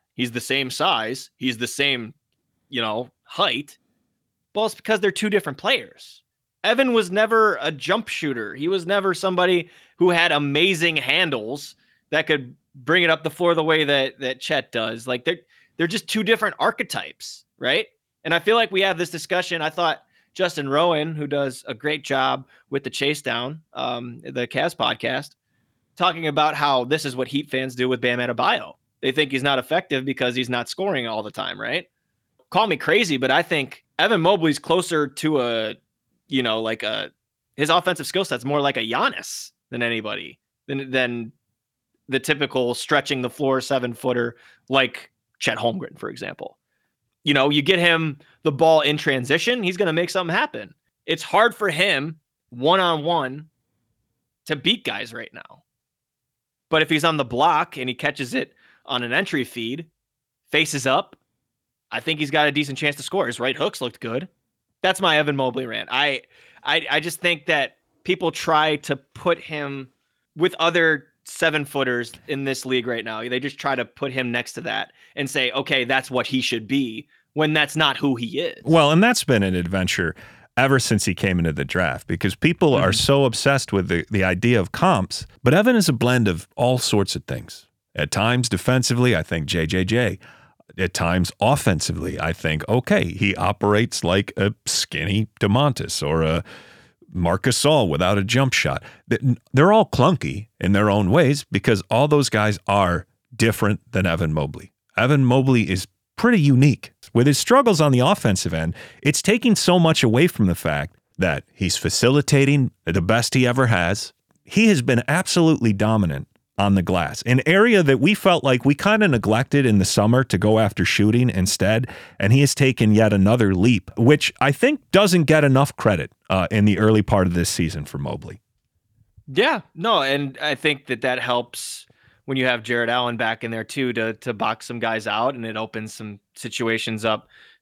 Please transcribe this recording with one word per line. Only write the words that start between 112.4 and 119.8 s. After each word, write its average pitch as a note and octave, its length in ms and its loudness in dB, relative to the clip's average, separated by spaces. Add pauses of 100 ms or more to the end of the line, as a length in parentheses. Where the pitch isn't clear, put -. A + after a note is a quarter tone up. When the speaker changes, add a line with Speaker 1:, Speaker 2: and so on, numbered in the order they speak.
Speaker 2:
the F2 160 0
best A2 320 0
he B2+ 140 4
ever B2 200 2
has. F#2+ 460 0 (320)
He A3 220 4
has F3+ 160 4
been A#2+ 240 2
absolutely D#3+ 640 2
dominant G2 540 0 (300)
on G2+ 180 4
the F#2+ 80 4
glass, F2 380 -2
an B2+ 240 2
area G3 360 4
that C3+ 200 4
we F#3 120 2
felt F#3 300 2
like B2+ 220 2
we C#3+ 100 4
kinda G#3+ 320 2
neglected B2+ 580 2
in G#2+ 120 4
the F#2+ 80 4